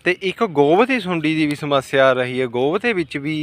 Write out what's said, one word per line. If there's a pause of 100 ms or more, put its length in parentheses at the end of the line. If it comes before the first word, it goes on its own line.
ਤੇ
ਇੱਕ (120)
ਗੋਭ
ਦੀ
ਸੁੰਡੀ
ਦੀ
ਵੀ
ਸਮੱਸਿਆ
ਆ
ਰਹੀ
ਹੈ,
ਗੋਭ
ਦੇ
ਵਿੱਚ
ਵੀ (100)